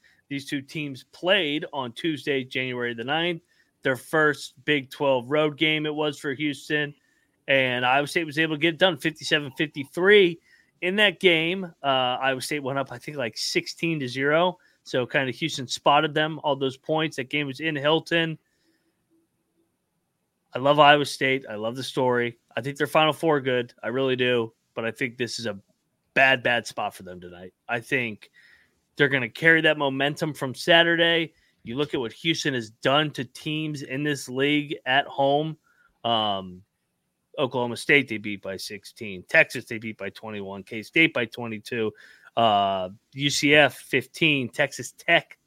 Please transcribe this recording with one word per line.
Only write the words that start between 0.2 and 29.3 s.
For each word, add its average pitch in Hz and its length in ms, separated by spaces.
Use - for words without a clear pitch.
These 139 160
two 143 160
teams 143 500
played 170 600
on 127 200
Tuesday, 139 500
January 127 500
the 117 100
ninth, 165 380
their 135 140
first 151 580
Big 143 260
twelve 131 400
road 151 260
game 156 300
it 151 80
was 151 240
for 143 140
Houston. 147 600
And 127 380
Iowa 139 220
State 175 180
was 147 140
able 160 160
to 147 40
get 165 140
it 151 60
done, 185 180
fifty-seven 151 540
fifty-three 170 880
in 185 140
that 202 240
game. 175 460
Uh, 131 360
Iowa 131 220
State 147 220
went 135 160
up, 131 120
I 120 60
think, 147 200
like, 117 200
sixteen 165 640
to 135 80
zero. 151 500
So 127 220
kind 135 240
of 117 60
Houston 139 320
spotted 151 480
them, 156 280
all 143 120
those 135 220
points. 156 400
That 131 120
game 147 160
was 135 140
in 156 160
Hilton. 160 640
I 123 60
love 143 200
Iowa 147 260
State. 135 440
I 110 60
love 110 200
the 131 80
story. 123 540
I 117 60
think 139 160
they're 151 100
Final 156 260
Four 151 280
good. 123 320
I 110 60
really 131 260
do. 123 380
But 117 120
I 113 60
think 120 260
this 120 220
is 117 60
a 101 140
bad, 131 300
bad 120 220
spot 104 300
for - 80
them 90 180
tonight. 90 320
I 117 100
think 117 520
they're 143 140
gonna 127 200
carry 160 320